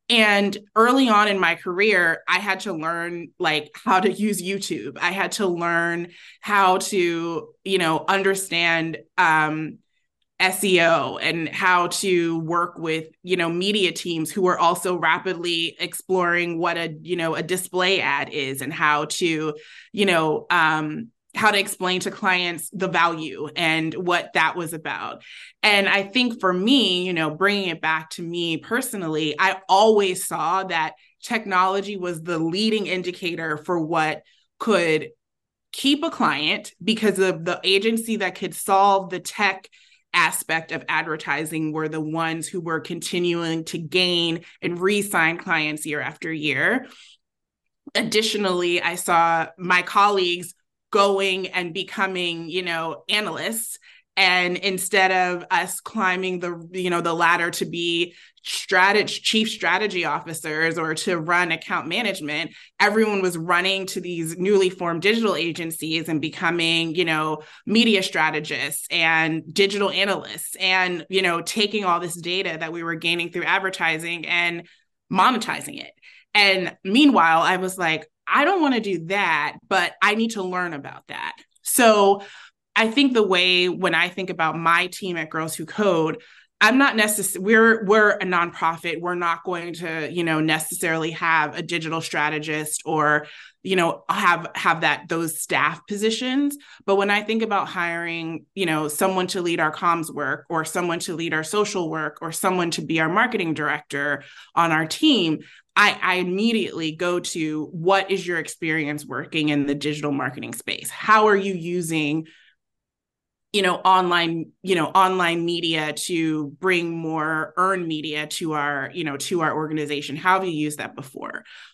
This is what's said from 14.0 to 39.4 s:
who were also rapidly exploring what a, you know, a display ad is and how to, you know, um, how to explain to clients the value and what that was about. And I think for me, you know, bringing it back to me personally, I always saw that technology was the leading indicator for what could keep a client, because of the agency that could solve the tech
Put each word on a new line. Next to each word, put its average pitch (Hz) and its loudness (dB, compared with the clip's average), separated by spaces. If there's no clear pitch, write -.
who 202 -4
were 180 2
also 175 2
rapidly 170 -2
exploring 175 -2
what 170 -2
a, 165 -6
you 170 -6
know, 165 -2
a 175 -4
display 180 0
ad 143 -2
is 135 -6
and 135 -8
how 151 0
to, 156 -2
you 202 0
know, 160 2
um, 156 0
how 214 2
to 202 4
explain 185 -2
to - -4
clients 180 -2
the 190 -2
value 160 0
and 160 0
what 175 -2
that 160 2
was 165 -6
about. 139 -8
And 202 4
I 196 2
think 233 -2
for 185 0
me, 185 2
you 185 -2
know, 160 -2
bringing 190 0
it 160 -8
back 156 -2
to - -12
me 170 -4
personally, 165 -4
I 190 2
always 202 6
saw 170 -2
that 160 -2
technology 196 0
was 175 -6
the 170 -4
leading 202 0
indicator 170 -4
for 170 -2
what 156 0
could 160 2
keep 285 2
a 330 0
client, 156 -2
because 214 2
of 175 2
the 175 -2
agency 220 0
that 185 -4
could 170 -8
solve 196 4
the 175 -6
tech 196 -4